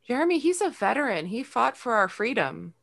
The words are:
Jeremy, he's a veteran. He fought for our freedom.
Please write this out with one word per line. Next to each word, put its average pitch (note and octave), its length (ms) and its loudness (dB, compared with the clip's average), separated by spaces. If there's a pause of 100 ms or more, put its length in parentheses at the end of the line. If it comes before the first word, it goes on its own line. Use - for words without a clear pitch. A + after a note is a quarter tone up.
Jeremy, E4 300 2
he's F4 240 0
a F#4 80 0
veteran. G#3+ 560 -2
He A3 160 -6
fought B3+ 340 0
for B3 160 -4
our G3+ 160 4
freedom. F3 640 -2 (100)